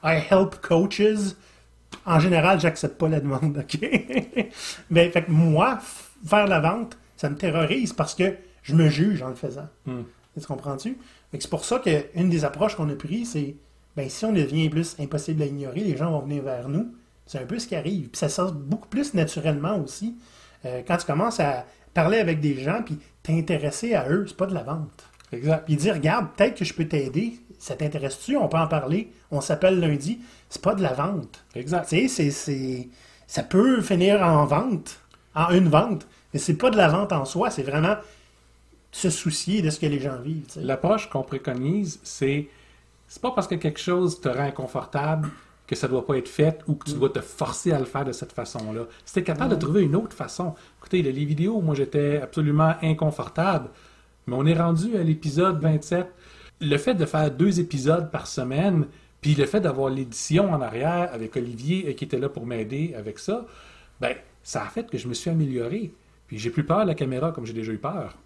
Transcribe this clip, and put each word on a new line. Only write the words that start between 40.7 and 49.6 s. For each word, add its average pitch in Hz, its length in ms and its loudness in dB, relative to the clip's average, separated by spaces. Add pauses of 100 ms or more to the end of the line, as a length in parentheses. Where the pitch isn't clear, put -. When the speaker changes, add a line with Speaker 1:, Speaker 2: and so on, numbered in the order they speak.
Speaker 2:
qu'on 135 120 -2
préconise, 143 800 -4
c'est, 143 460 -2 (580)
c'est - 160 -14
pas 247 80 0
parce 214 160 -2
que 185 80 -4
quelque 160 240 -4
chose 180 420 0
te 147 80 -2
rend 127 140 -2
inconfortable 143 840 -4 (420)
que 131 60 -2
ça 139 100 -4
doit 123 180 -2
pas 139 140 0
être 120 100 -6
fait 156 380 2
ou 156 80 0
que - 160 -8
tu 147 60 -4
Speaker 1:
Mm. - 20 -4
Speaker 2:
dois 139 120 4
te 131 100 -4
forcer - 500 -4
à 151 80 2
le 131 60 0
faire 139 200 -6
de 131 60 -4
cette 120 220 -10
façon-là. 113 540 -8 (180)
Si - 100 -20
t'es 175 80 2
capable 170 280 0
de 208 40 4
Speaker 1:
Ouais. 156 60 0